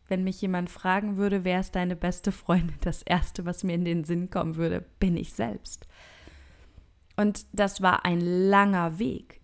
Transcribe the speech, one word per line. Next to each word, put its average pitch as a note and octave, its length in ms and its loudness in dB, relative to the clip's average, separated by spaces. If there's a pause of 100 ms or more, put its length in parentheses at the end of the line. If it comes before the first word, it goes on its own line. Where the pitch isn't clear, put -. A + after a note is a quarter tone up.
wenn F#3 160 0
mich F#3 160 -4
jemand F3+ 280 -2
fragen G3 480 -2
würde, G3 280 0
"Wer F3+ 160 2
ist - 160 -6
deine F3+ 180 0
beste F3+ 380 -2
Freundin?", E3+ 480 2
das - 220 -2
Erste, - 420 0
was F3 180 -4
mir F3+ 120 0
in F3 100 0
den E3+ 180 0
Sinn F3 280 -4
kommen D#3+ 260 -2
würde, E3 280 -2 (140)
bin F3+ 180 2
ich - 160 -6
selbst. - 540 -8 (1300)
Und G#3 380 0
das G3 300 0
war F#3 220 4
ein F3 160 2
langer F3+ 760 4
Weg. - 460 -6